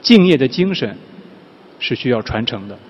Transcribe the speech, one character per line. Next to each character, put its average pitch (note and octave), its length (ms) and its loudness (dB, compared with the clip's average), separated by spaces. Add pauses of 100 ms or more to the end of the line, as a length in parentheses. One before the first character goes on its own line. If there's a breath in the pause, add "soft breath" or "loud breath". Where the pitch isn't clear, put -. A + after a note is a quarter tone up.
敬 G3+ 260 6
业 E3+ 120 4
的 C3 100 0
精 F3+ 260 -2
神 G#2 220 -8 (800)
是 - 160 -4
需 B2+ 140 -6
要 A#2 140 0
传 A2+ 240 -6
承 G2+ 200 -10
的。 G2+ 120 -16 (120)